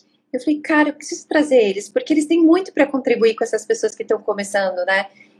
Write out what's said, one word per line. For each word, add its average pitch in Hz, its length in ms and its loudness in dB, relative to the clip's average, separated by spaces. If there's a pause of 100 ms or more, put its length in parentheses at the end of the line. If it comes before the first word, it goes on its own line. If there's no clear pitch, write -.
(300)
Eu 254 100 -4
falei, 302 200 -2
"Cara, 302 300 0
eu 294 40 -6
preciso - 320 -14
trazer 294 300 2
eles, 202 320 2
porque - 240 -4
eles 302 140 2
têm 339 160 2
muito 339 320 4
pra 277 120 2
contribuir 233 480 0
com - 100 -10
essas 208 200 -4
pessoas 220 300 -2
que 226 100 -12
tão 214 160 -2
começando, 196 640 -4
né?" 190 240 0 (320)